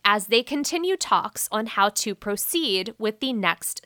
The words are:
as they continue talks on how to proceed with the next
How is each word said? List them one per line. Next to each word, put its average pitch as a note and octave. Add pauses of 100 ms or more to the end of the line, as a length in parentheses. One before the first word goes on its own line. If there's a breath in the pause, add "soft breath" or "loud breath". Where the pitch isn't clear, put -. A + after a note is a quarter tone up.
as G#3
they A#3
continue E4
talks -
on G#3+
how G#3
to G#3
proceed G#3
with G#3+
the C4
next F#3